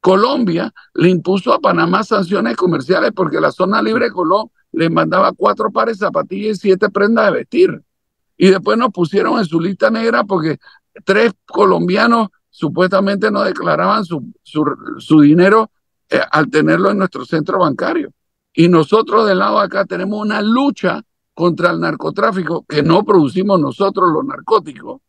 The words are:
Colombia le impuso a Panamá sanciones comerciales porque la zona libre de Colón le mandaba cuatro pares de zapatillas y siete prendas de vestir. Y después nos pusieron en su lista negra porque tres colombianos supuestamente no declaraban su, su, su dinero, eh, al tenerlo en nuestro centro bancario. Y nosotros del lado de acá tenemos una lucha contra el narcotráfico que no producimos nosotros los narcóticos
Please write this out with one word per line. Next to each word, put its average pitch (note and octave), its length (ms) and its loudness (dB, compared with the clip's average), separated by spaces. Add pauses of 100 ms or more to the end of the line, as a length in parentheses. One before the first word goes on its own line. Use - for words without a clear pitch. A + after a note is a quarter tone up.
Colombia G3+ 640 0 (220)
le E3+ 160 2
impuso F#3 420 0
a - 80 2
Panamá F3+ 440 0
sanciones G3+ 520 -2
comerciales E3+ 600 0
porque D#3 260 -2
la - 100 0
zona F#3+ 300 -2
libre A3 240 0
de A#3 60 -4
Colón F3+ 400 -2 (200)
le E3 200 0
mandaba E3 400 0
cuatro G#3 400 -2
pares A3 260 -2
de G3+ 80 -4
zapatillas G3 520 -4
y - 20 -12
siete G3 320 2
prendas G#3+ 340 2
de G3 60 4
vestir. D#4 500 0 (560)
Y F#3+ 120 6
después G3+ 280 2
nos A#3+ 140 0
pusieron F#3+ 480 0
en G#3 60 0
su D#3+ 140 -4
lista F#3+ 300 -2
negra A3+ 340 0
porque D#3+ 360 -2 (440)
tres G#3+ 280 2 (160)
colombianos G#3 800 2 (240)
supuestamente F#3+ 800 -2
no G3+ 100 -2
declaraban F#3 640 -2
su, D#3+ 260 -8 (120)
su, D3+ 200 -4 (360)
su D#3+ 220 4
dinero, F3+ 500 4 (360)
eh, - 140 0 (100)
al D3+ 200 0
tenerlo D#3 400 2
en G3+ 80 -2
nuestro D#3 260 -4
centro E3 320 -4
bancario. F#3 540 -2 (420)
Y E3+ 140 4
nosotros G#3 600 2
del F#3+ 120 0
lado G#3 180 0
de G#3 80 0
acá F#3+ 200 -4
tenemos G3+ 360 -6
una G#3+ 180 -4
lucha A3 640 -2 (320)
contra F3 380 0
el E3 80 -4
narcotráfico E3 920 -4
que D3+ 140 -2
no E3 200 2
producimos F#3+ 560 2
nosotros F3+ 540 -2
los D#3 100 -2
narcóticos D3+ 840 -6